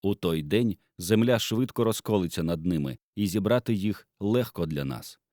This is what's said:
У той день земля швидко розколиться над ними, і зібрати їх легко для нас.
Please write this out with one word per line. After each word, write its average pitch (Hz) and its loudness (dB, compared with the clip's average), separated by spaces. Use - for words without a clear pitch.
У 98 0
той 82 0
день 101 0
земля 110 4
швидко 120 -2
розколиться 101 0
над 82 -2
ними, 73 0
і 104 0
зібрати 107 0
їх 101 -2
легко 107 -2
для 73 -4
нас. 62 -10